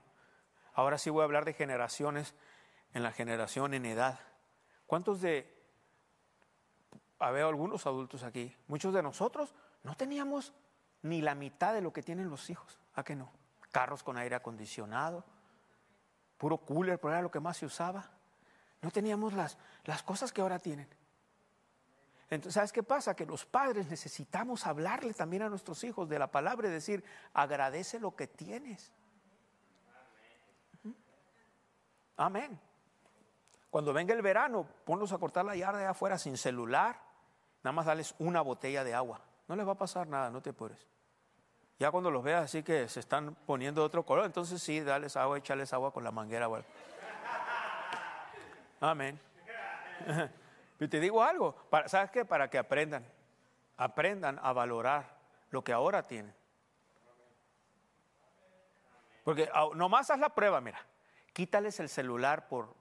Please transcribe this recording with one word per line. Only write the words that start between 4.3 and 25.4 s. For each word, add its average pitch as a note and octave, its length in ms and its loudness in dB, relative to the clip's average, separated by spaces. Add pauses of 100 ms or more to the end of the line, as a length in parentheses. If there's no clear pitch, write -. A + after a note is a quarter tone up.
¿Cuántos F3+ 360 0
de, D#3 280 0 (1700)
ah, B2+ 120 2
veo C#3+ 180 2
algunos D#3+ 380 -2
adultos C3 360 -4
aquí, B2 320 -8 (140)
muchos D3+ 240 -2
de F#3+ 100 4
nosotros A#3+ 520 -2 (280)
no C#3 140 -10
teníamos C#4 560 -4 (500)
ni D#3+ 200 -2
la D3 120 0
mitad C#3+ 380 -2
de A3 80 0
lo E3 120 -4
que D3 100 -6
tienen F3+ 260 -6
los D3 220 -10
hijos? - 280 -14 (160)
¿A C#3 80 -2
qué D3 140 -8
no? C3 160 -12 (400)
Carros C3+ 300 0
con B2+ 160 -8
aire A#2+ 180 -2
acondicionado, A#2 880 -6 (1120)
puro D3+ 220 0
cooler, F3 420 0
pero D#3 140 0
era F3 80 2
lo F3 80 -4
que D3+ 100 -4
más E3+ 160 -4
se D#3+ 100 -6
usaba. F#3 440 -6 (720)
No E3 80 -4
teníamos G#3+ 420 0
las, F3+ 260 -4 (260)
las D3+ 180 -4
cosas A#3 300 -4
que G3+ 100 0
ahora F#3 160 0
tienen. D3 280 -6 (1400)
Entonces, D#3 260 -4
¿sabes G#3 180 4
qué A#3 100 0
pasa? G3+ 340 0
Que E3+ 80 -4
los D3+ 220 -8
padres A#3+ 420 2
necesitamos F#3+ 800 -6
hablarle F#3+ 480 -2
también F3+ 280 -2